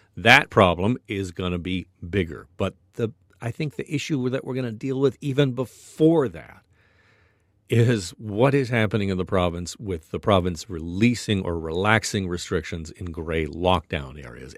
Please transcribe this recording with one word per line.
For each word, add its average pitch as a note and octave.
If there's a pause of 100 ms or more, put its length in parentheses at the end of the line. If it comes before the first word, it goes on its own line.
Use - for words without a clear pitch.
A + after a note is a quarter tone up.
(160)
that A#2+
problem F#2+ (120)
is G2
gonna F2+
be F2 (220)
bigger. E2+ (100)
But F#2+ (200)
the, A#2 (280)
I A#2
think D3+
the -
issue C3+
that C3
we're C3
gonna B2+
deal C3
with C#3
even C#3
before C#3+
that - (1080)
is A2+
what A2+
is C3+
happening G#2+
in F#2+
the F2+
province F2
with F#2
the E2+
province F2+
releasing F#2+
or E2+
relaxing F#2+
restrictions E2+
in -
gray E2
lockdown D2+
areas. B1+